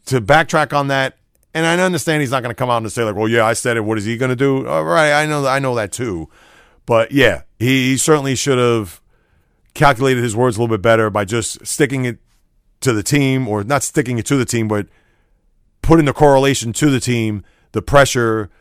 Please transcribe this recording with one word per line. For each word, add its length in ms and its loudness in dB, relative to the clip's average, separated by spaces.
to 140 -2
backtrack 540 0
on 160 -2
that, 280 -2
and 120 -2
I 160 2
understand 400 0
he's 80 -2
not 140 -4
gonna 100 -8
come 160 -4
out 120 0
and 100 -8
say, 120 -2
like, 120 -2
"Well, 140 0
yeah, 160 2
I 80 2
said 240 -2
it. 80 -2
What 120 -2
is 60 -6
he 140 -4
gonna 180 -2
do?" 320 0
All 160 -2
right, 300 2
I 120 2
know, 220 -2
I 120 0
know 160 -2
that 180 -6
too. 360 -6
But, 260 2
yeah, 320 2
he, 340 2
he 60 0
certainly 380 2
should 220 0
have 420 0
calculated 480 2
his 120 -4
words 220 0
a 20 -2
little 160 0
bit 60 -2
better 300 4
by 120 -2
just 420 -6
sticking 380 -2
it 140 -4
to 120 0
the 100 -2
team, 440 0
or 160 -2
not 200 -2
sticking 340 -4
it 80 -6
to 100 -2
the 100 0
team, 220 -2
but 200 -2
putting 240 4
the 80 0
correlation 600 2
to 160 0
the 100 2
team, 440 -4
the 100 -4
pressure, 680 2